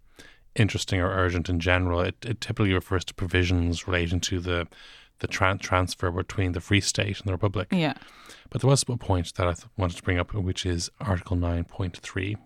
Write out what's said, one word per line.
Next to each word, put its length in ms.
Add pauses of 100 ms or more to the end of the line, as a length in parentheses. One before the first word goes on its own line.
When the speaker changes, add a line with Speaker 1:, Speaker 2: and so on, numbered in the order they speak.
(560)
Speaker 1:
interesting 460
or 80
urgent 400
in 100
general. 420
It, 220
it 180
typically 320
refers 320
to 100
provisions 720
relating 320
to 200
the, 280 (520)
the 80
tran-, 320
transfer 520
between 400
the 100
Free 200
State 380
and 60
the 60
Republic. 400
Speaker 2:
Yeah. 220 (560)
Speaker 1:
But 100
there 100
was 200
a 80
point 380
that 120
I 60
th-, 140 (100)
wanted 180
to 80
bring 160
up, 140
which 320
is 240 (100)
Article 380
nine 260
point 320
three, 400 (100)